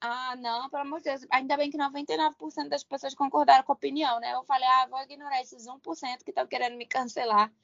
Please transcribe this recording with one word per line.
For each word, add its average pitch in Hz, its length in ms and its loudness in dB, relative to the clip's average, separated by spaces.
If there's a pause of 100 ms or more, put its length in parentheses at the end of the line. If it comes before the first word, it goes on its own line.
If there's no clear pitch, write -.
Ah, 247 360 -6
não, 240 320 -4
pelo 285 140 -4
amor 285 160 -6
de 311 60 -12
Deus. 269 260 -4
Ainda 269 260 2
bem 285 140 0
que 320 60 -8
noventa 285 360 -4
e 311 40 2
nove 311 200 2
por 311 140 -10
cento 294 200 -8
das 285 120 -2
pessoas 269 320 -8
concordaram 277 480 6
com - 80 0
a 277 60 2
opinião, 277 420 -2
né? 240 160 -4
Eu 254 80 -4
falei, 262 240 0
"Ah, 254 240 6
vou 262 120 -6
ignorar 277 380 -6
esses 254 280 -14
um 262 100 -16
por 330 160 -8
cento 254 300 -8
que 262 80 -10
tão - 120 -2
querendo 247 320 -4
me 240 100 -12
cancelar." 220 640 2 (120)